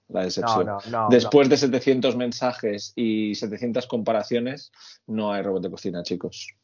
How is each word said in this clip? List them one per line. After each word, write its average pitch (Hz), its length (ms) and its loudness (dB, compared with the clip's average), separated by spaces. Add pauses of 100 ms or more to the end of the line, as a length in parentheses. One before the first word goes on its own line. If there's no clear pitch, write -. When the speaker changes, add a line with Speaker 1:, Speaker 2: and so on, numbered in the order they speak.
Speaker 1:
la 95 160 -2
decepción. 110 420 0
Speaker 2:
No, 101 180 -6
no, 113 60 -10 (140)
no, 107 40 2
Speaker 1:
Después 123 400 8
Speaker 2:
no. 123 40 6
Speaker 1:
de 147 40 6
setecientos 131 600 2
mensajes 120 800 -4
y 107 380 0
setecientas 113 520 -4
comparaciones, 120 840 -2 (340)
no 107 260 -2
hay 101 100 -2
robot 95 200 -2
de 90 80 -4
cocina, 87 320 -4
chicos. - 460 -8 (160)